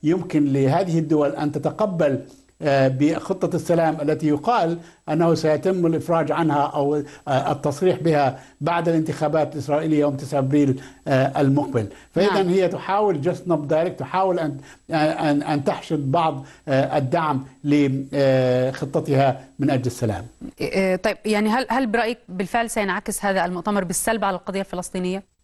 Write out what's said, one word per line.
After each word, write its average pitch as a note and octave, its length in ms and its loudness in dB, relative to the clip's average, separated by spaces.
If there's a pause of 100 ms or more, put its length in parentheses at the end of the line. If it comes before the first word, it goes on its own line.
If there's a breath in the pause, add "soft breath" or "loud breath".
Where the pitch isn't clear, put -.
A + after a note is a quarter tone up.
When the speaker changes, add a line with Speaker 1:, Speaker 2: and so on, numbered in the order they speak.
Speaker 1:
يمكن D3+ 500 0
لهذه D#3+ 460 2
الدول D3+ 320 2
أن D3 220 -4
تتقبل، D#3 680 -2 (440 loud breath)
آه، C#3 240 4 (100)
بخطة E3 580 0
السلام E3 440 2
التي D3+ 280 0
يقال E3+ 500 0 (300 loud breath)
أنه E3 260 2
سيتم D#3+ 520 0
الإفراج D#3+ 460 0
عنها D3 300 2
أو، D3 400 0 (260 loud breath)
آه، C#3 240 0
التصريح D3+ 500 0
بها D3 360 2 (220 loud breath)
بعد E3+ 280 0
الانتخابات D#3 680 0
الإسرائيلية D3+ 460 0
يوم C#3+ 160 2
تسعة C#3+ 220 -4
أبريل، C3+ 420 2 (280 loud breath)
آه، C3+ 320 2
المقبل. C#3 460 2 (280 loud breath)
فإذا F#3+ 180 2
Speaker 2:
نعم. F#3+ 160 2
Speaker 1:
هي F3+ 200 4
تحاول F#3+ 520 0
جس E3+ 260 -2
نبض D3+ 260 0
ذلك، E3+ 260 0
تحاول F3+ 400 0
أن، D3 180 -4 (340 loud breath)
آه، - 40 -4
أن، D#3 480 0
أن C#3+ 220 -2
تحشد D3 480 -2
بعض، D#3 320 0 (240 loud breath)
آه، C#3 300 2
الدعم C3+ 460 0 (200 loud breath)
لخطتها C3+ 1800 2 (180 loud breath)
من C#3 120 2
أجل B2 160 0
السلام. A2+ 400 -4 (360)
Speaker 2:
آه، F#3+ 340 0
طيب، G3 280 -2
يعني G#3+ 240 2
هل، A#3+ 220 0
هل B3+ 160 0
برأيك A#3 320 -2 (100)
بالفعل G3+ 420 -4
سينعكس G3+ 540 -4
هذا F#3+ 200 2
المؤتمر F3+ 400 -2
بالسلب G3+ 400 -2
على G3 120 0
القضية F#3+ 240 -6
الفلسطينية؟ F#3 720 -6 (120)